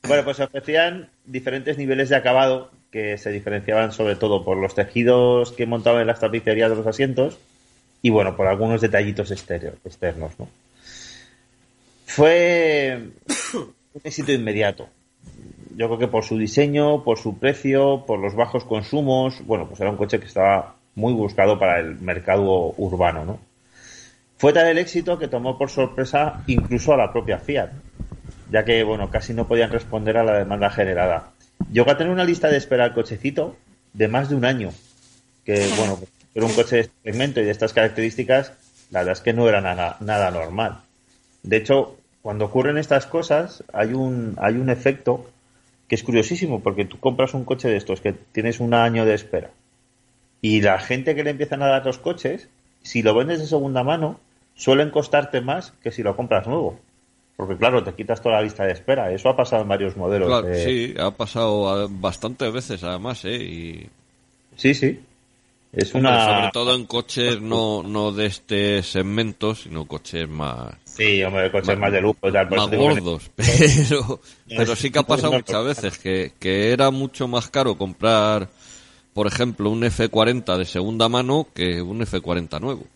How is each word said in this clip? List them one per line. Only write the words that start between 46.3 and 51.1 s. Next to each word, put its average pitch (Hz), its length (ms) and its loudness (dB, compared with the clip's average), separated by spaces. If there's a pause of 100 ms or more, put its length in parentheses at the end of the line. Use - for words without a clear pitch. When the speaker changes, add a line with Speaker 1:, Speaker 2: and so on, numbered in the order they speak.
Speaker 1:
porque 98 220 0
tú - 160 -12
compras 131 340 0
un 131 100 -4
coche 131 240 -2
de 110 80 2
estos 98 240 -4
que 101 120 -2
tienes 113 480 -4
un 120 140 0
año 117 300 4
de 107 100 4
espera, - 360 -6 (880)
y 107 200 2
la 98 180 4
gente 131 360 -2